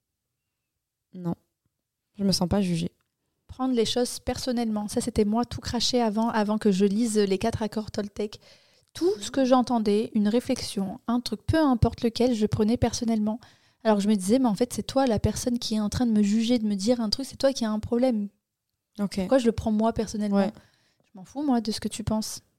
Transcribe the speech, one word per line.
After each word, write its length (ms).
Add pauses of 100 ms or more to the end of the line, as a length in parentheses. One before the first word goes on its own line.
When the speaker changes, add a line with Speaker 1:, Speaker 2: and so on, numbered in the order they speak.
(1120)
Speaker 1:
Non, 220 (840)
je 60
me 80
sens 160
pas 140
jugée. 300 (560)
Speaker 2:
Prendre 280
les 100
choses 340
personnellement. 680
Ça, 140
c'était 240
moi 200
tout 140
craché 420
avant, 280
avant 280
que 140
je 140
lise 320
les 200
quatre 240
accords 300
Toltec. 480 (540)
Tout 260
ce 100
que 160
j'entendais, 720
une 140
réflexion, 800
un 120
truc, 260
peu 140
importe 420
lequel, 320
je 120
prenais 320
personnellement. 600 (440)
Alors 160
je 80
me 80
disais, 240
mais 80
en 80
fait, 180
c'est 100
toi 240
la 120
personne 400
qui 160
est 40
en 100
train 160
de 60
me 100
juger, 380
de 80
me 80
dire 260
un 80
truc, 160
c'est 120
toi 140
qui 140
as 60
un 80
problème. 500 (720)
Speaker 1:
Ok. 180
Speaker 2:
Pourquoi 220
je 80
le 40
prends 200
moi 200
personnellement ? 460
Speaker 1:
Ouais. 160 (520)
Speaker 2:
Je 100
m'en 100
fous, 180
moi, 180
de 100
ce 100
que 80
tu 160
penses, 360 (180)